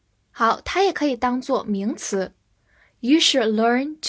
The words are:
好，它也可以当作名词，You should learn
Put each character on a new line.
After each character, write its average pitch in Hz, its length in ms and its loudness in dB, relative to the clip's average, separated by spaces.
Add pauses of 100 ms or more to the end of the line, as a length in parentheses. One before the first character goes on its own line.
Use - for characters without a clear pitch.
(300)
好， - 320 -2
它 370 200 -2
也 392 100 4
可 294 140 -2
以 269 80 0
当 247 260 -2
作 254 240 -2
名 208 300 -4
词， - 380 -4 (680)
You 277 180 4
should 233 360 2
learn 247 420 2 (120)